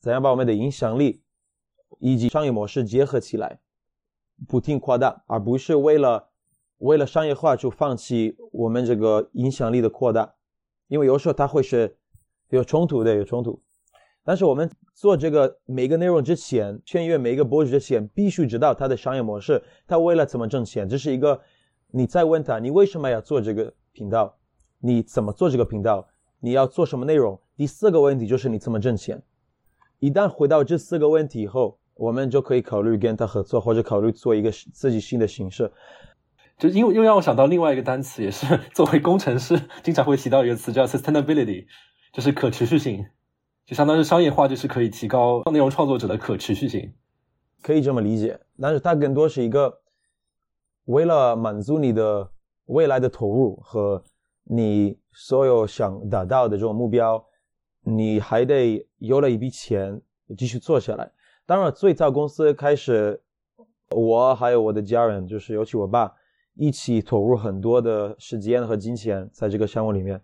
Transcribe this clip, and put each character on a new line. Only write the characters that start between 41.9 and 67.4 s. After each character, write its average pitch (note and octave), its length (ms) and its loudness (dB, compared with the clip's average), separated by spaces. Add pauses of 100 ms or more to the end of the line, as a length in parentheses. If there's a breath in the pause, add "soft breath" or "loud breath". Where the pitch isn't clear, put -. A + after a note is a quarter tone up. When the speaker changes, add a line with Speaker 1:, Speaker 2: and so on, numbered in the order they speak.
Speaker 2:
就 B2 100 -10
是 C3 100 2
可 C3+ 180 0
持 A#2+ 140 -2
续 D3 140 2
性。 G#2 260 -4 (600)
就 C3 100 -10
相 D3 100 2
当 D#3 140 4
于 - 20 4
商 E3 180 4
业 D#3+ 100 4
化， C#3 180 2
就 C3 80 -2
是 D3+ 100 -8
可 B2+ 160 -2
以 A#2 60 0
提 A2 180 -8
高 A#2+ 360 2 (100)
内 D3+ 60 2
容 C3+ 120 4
创 D3 160 0
作 C3+ 100 0
者 A#2 120 -4
的 G2+ 80 -2
可 G#2+ 200 -4
持 G2+ 180 -4
续 - 120 -4
性。 G2 260 -8 (680)
Speaker 1:
可 D3 100 -2
以 D#3 100 4
这 C3+ 120 0
么 A#2+ 60 0
理 G#2+ 180 0
解， A2 220 -4 (180)
但 C#3 140 -2
是 C#3+ 80 0
它 E3+ 160 0
更 C#3+ 180 0
多 D#3 140 2
是 C#3 160 -2
一 A#2 40 0
个 C#3 340 0 (1040)
为 C#3 180 2
了 C3+ 320 4
满 G#2+ 240 -4
足 C#3+ 180 -2
你 C3+ 140 0
的 G#2+ 360 0 (360)
未 D3+ 240 2
来 C3 100 2
的 B2+ 100 0
投 G#2 240 -4
入 A#2+ 300 0
和 G2+ 400 -4 (400)
你 G#2 560 0 (140)
所 C3+ 340 0
有 A#2+ 180 4
想 G#2 440 -6
达 G2 160 -2
到 B2 240 0
的 G#2 80 -4
这 G2 60 -4
种 A2 120 -4
目 A#2 140 -4
标， A2+ 360 0 (580)
你 A2 360 0
还 A2+ 260 0
得 B2+ 400 2 (140)
有 B2+ 220 0
了 C#3+ 100 2
一 A#2 80 0
笔 B2+ 100 -6
钱 G2+ 540 -6 (340)
继 B2 120 -4
续 A#2+ 100 -8
做 C#3+ 220 0
下 G#2+ 160 -6
来。 - 120 -10 (380)
当 F#3 160 0
然， D#3 100 0
最 F#3+ 220 2
早 D#3 160 2
公 C#3+ 180 -2
司 D3+ 240 2
开 C#3+ 220 0
始， G#2+ 480 -2 (680)
我 A#2 440 2
还 B2 160 0
有 A#2+ 100 4
我 G#2+ 120 0
的 G#2+ 100 -4
家 A#2 240 0
人， G2 220 -4
就 G#2+ 100 -8
是 G#2+ 160 -10
尤 G#2+ 100 -2
其 A2+ 120 -8
我 G2+ 100 -2
爸， A2 260 0 (440)
一 D3 160 0
起 A#2 280 -2
投 G#2 240 -2
入 A#2+ 120 2
很 G2+ 240 -6